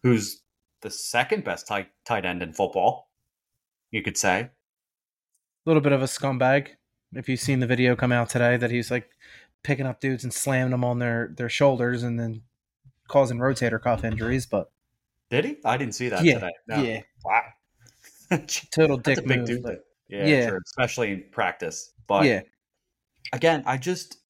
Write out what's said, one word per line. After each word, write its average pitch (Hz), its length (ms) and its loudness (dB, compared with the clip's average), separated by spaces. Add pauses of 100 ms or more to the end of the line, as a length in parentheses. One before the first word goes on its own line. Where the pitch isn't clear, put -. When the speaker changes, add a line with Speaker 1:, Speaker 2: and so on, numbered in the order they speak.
Speaker 1:
who's 113 400 2 (380)
the - 100 -12
second - 520 -2
best - 220 -6
tight, 98 220 -4 (160)
tight 101 220 -2
end 90 180 -4
in 80 100 -10
football, - 560 -2 (800)
you - 140 -4
could - 140 -4
say. 98 240 2
Speaker 2:
A 123 80 -10 (1160)
little 156 160 6
bit 139 120 4
of 131 100 2
a - 20 2
scumbag. 135 640 2 (460)
If 127 140 -10
you've 131 120 -2
seen 131 220 0
the 123 60 2
video 123 280 4
come 123 160 0
out 120 180 2
today 120 280 2
that 120 120 0
he's, 120 220 -4
like, 120 180 -4 (540)
picking 135 240 -2
up 123 140 -8
dudes 131 220 -4
and 120 100 -8
slamming 131 380 0
them 123 120 0
on 123 160 0
their, 117 360 -2
their 120 140 -6
shoulders 123 540 2
and 117 160 -4
then 113 240 -8 (640)
causing 123 320 2
rotator 123 420 0
cuff 117 220 0
injuries, 117 420 -2
but 95 240 -2 (600)
Speaker 1:
Did 143 140 -2
he? 294 200 -8
I 120 120 0
didn't 127 180 -6
see 123 140 -6
that 107 140 -2
Speaker 2:
Yeah, 156 120 6
Speaker 1:
today. 92 160 -6 (160)
No. 113 160 -2
Speaker 2:
yeah. 110 180 -4 (220)
Speaker 1:
Wow. 113 180 2 (880)
<laughs> 175 160 -2 (260)
Speaker 2:
Total 151 260 4
Speaker 1:
That's 127 220 2
Speaker 2:
dick - 60 -8
Speaker 1:
a - 20 -2
big 127 120 4
Speaker 2:
move, 120 80 -2
Speaker 1:
dude, 123 160 -4
Speaker 2:
but 117 120 -6
Speaker 1:
though. - 60 -20 (260)
Yeah, 101 200 -2
Speaker 2:
yeah. 127 220 4
Speaker 1:
true, 92 140 -4
especially 120 500 -2
in 92 180 -8
practice. 90 600 -4 (140)
But 98 200 4
Speaker 2:
Yeah. 104 160 2 (920)
Speaker 1:
again, 156 320 2
I 131 120 0
just 180 400 -6 (120)